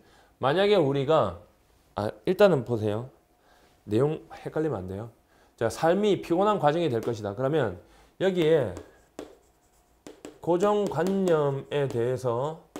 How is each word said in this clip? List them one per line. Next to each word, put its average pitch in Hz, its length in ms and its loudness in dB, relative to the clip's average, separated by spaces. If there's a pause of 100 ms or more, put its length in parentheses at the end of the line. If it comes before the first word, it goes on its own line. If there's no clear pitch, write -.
(380)
만약에 185 380 2
우리가, 139 640 2 (560)
아, 104 160 -2 (140)
일단은 185 400 4
보세요. 110 440 -2 (760)
내용 139 360 0 (120)
헷갈리면 151 440 -6
안 92 100 -8
돼요. 104 220 -10 (460)
자, 113 140 0
삶이 185 520 2
피곤한 190 380 0
과정이 151 300 2
될 117 120 -2
것이다. 104 340 -6
그러면 127 440 -2 (420)
여기에 160 540 2 (1700)
고정관념에 170 1500 0
대해서 123 720 -2 (180)